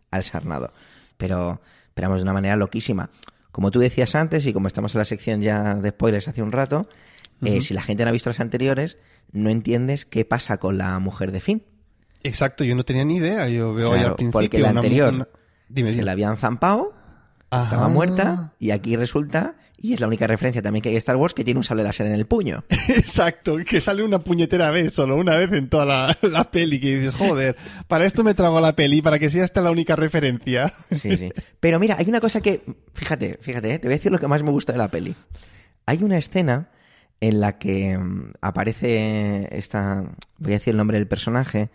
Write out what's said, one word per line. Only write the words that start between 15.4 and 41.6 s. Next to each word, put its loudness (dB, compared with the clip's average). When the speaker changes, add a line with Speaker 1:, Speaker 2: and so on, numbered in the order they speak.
Speaker 2:
dime, 0
Speaker 1:
se 0
Speaker 2:
dime. 0
Speaker 1:
la -2
habían 0
zampado, 0
estaba 0
Speaker 2:
Ajá. 4
Speaker 1:
muerta, 0
y -2
aquí -2
resulta, -2
y -4
es -2
la 0
única 0
referencia 0
también -2
que -2
hay 2
de 0
Star 0
Wars, 2
que -4
tiene 0
un 0
sable 0
láser -2
en 0
el 0
puño. -2
Speaker 2:
<laughs> 0
Exacto, 2
que 2
sale 0
una 2
puñetera 2
vez, 0
solo 2
una 2
vez 2
en 0
toda 2
la, 2
<laughs> -20
la 2
peli, 0
que 0
dices, -2
"Joder, 2
para 4
esto 2
me 4
trago 4
la 6
peli, 4
para 4
que 2
sea 2
esta 0
la 4
única 2
referencia". 0
<laughs> -20
Speaker 1:
Sí, 0
sí. -6
Pero 4
mira, 2
hay 0
una 2
cosa 0
que, 0
fíjate, -6
fíjate, -4
¿eh? -4
Te -6
voy 2
a 0
decir 0
lo 2
que -2
más 2
me 0
gusta 0
de -2
la 0
peli. -6
Hay 0
una 2
escena -2
en 2
la 0
que, -2
mm, -6
aparece -2
esta, -4
voy -2
a 2
decir 0
el 0
nombre 2
del -2
personaje, -2